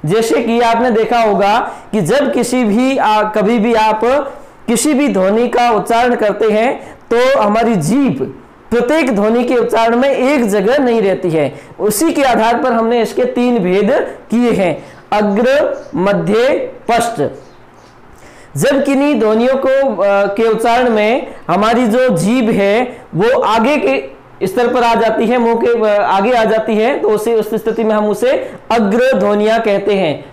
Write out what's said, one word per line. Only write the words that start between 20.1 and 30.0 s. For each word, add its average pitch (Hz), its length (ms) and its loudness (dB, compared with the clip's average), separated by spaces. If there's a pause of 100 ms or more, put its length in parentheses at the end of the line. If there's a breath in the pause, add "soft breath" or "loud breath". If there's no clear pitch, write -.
के 202 240 0
उच्चारण 233 400 0
में 220 380 0 (200 loud breath)
हमारी 214 400 2
जो 247 220 2
जीभ 214 400 0
है 202 480 0 (180 loud breath)
वो 226 240 2
आगे 226 380 0
के - 680 -4
स्तर 240 260 0
पर 247 100 2
आ 233 120 2
जाती 220 300 0
है, 240 120 0
मुंह 233 180 0
के, 233 260 0
अ, 208 200 2
आगे 196 300 0
आ 226 120 2
जाती 220 320 0
है, 226 240 0
तो 311 100 0
उसे, 214 260 0
उस 214 180 -2
स्थिति 220 300 -2
में 214 120 0
हम 214 140 0
उसे 247 420 -2 (200)
अग्र 240 420 2
ध्वनियाँ 208 480 0
कहते 202 320 0
हैं 170 400 -2